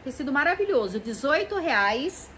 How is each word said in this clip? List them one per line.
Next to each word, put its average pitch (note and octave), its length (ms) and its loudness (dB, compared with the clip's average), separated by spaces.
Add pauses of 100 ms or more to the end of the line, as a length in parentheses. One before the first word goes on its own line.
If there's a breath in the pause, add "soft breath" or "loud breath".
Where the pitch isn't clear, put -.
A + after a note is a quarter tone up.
Tecido C4 300 -6
maravilhoso, D4 640 2
dezoito C#4+ 580 0
reais. D#4 800 0